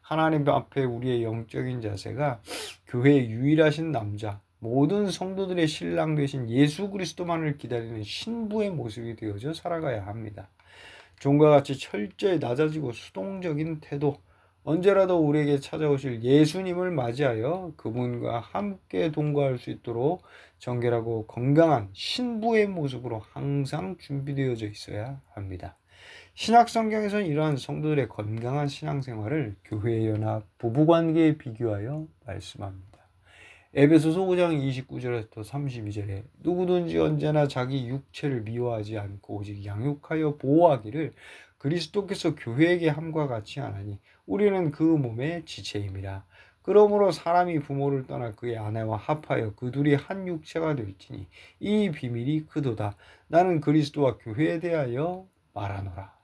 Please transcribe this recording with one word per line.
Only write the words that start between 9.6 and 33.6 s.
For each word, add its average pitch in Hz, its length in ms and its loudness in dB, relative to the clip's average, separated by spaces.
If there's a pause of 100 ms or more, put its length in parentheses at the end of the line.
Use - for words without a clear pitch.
합니다. 104 420 -12 (680)
종과 147 320 6
같이 139 280 4
철저히 196 600 -2
낮아지고 143 540 0
수동적인 165 920 -6
태도, 143 340 -2 (480)
언제라도 180 540 4
우리에게 147 420 4
찾아오실 139 600 -2
예수님을 175 680 4
맞이하여 139 840 -2
그분과 120 640 -4
함께 190 720 -4
동거할 143 480 0
수 - 120 -10
있도록 123 520 -2 (360)
정결하고 117 680 -2
건강한 135 680 4
신부의 226 760 0
모습으로 127 520 -6
항상 143 800 -4
준비되어져 135 680 -4
있어야 104 540 -10 (120)
합니다. 95 440 -10 (580)
신약 226 340 6
성경에서는 214 580 0
이러한 151 300 0
성도들의 147 520 -2
건강한 120 600 -4
신앙생활을 131 960 -4
교회의 113 420 0
연합, 110 380 -2 (140)
부부관계에 156 800 4
비교하여 117 720 -6 (200)
말씀합니다. 95 720 -14 (760)